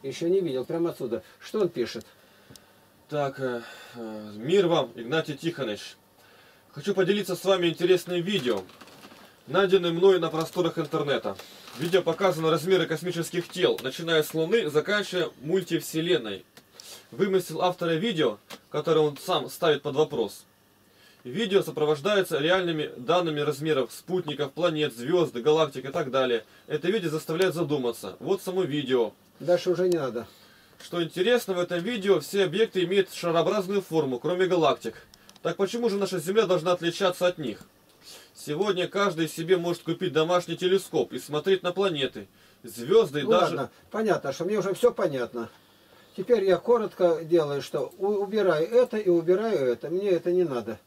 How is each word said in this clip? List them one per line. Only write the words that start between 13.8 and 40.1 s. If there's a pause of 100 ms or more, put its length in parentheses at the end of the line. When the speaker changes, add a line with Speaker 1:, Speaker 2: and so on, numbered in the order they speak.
Speaker 2:
начиная
с
Луны,
заканчивая (100)
мультивселенной. (680)
Вымысел
автора
видео, (320)
который
он
сам
ставит
под
вопрос. (800)
Видео
сопровождается
реальными
данными
размеров
спутников,
планет,
звёзд,
галактик
и
так
далее. (220)
Это
видео
заставляет
задуматься.
Вот
само
видео. (260)
Speaker 1:
Дальше
уже
не
надо. (560)
Speaker 2:
Что
интересно,
в
этом
видео
все
объекты
имеют
шарообразную
форму,
кроме
галактик. (480)
Так
почему
же
наша
Земля
должна
отличаться
от
них? (760)
Сегодня
каждый
себе
может
купить